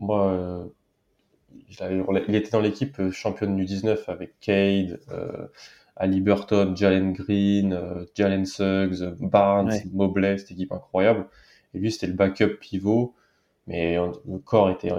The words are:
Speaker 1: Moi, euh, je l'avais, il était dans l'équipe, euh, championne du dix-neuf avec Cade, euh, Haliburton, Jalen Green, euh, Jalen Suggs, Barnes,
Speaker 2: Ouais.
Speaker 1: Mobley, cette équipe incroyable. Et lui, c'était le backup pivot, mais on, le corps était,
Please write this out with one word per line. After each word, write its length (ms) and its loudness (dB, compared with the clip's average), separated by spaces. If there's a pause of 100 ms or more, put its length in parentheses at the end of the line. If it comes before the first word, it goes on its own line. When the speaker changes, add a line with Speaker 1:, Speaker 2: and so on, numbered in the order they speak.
Speaker 1:
Moi, 320 2
euh, 320 -6 (1040)
je 140 -14
l'avais, 220 -2 (240)
il 60 2
était 160 0
dans 100 2
l'équipe, 380 -2
euh, 120 0
championne 460 -4
du 80 0
dix-neuf 440 -2
avec 320 -12
Cade, 600 2 (100)
euh, 360 -8 (500)
Haliburton, 800 2
Jalen 380 2
Green, 600 0
euh, 320 -6 (100)
Jalen 320 2
Suggs, 720 0
Barnes, 480 4
Speaker 2:
Ouais. 240 -2
Speaker 1:
Mobley, 460 0
cette 120 -16
équipe 220 -8
incroyable. 560 0 (440)
Et 60 -10
lui, 140 -2
c'était 160 -6
le 60 -4
backup 460 2
pivot, 540 -2 (520)
mais 320 -2
on, 140 -2 (140)
le 120 -8
corps 320 2
était, 280 -4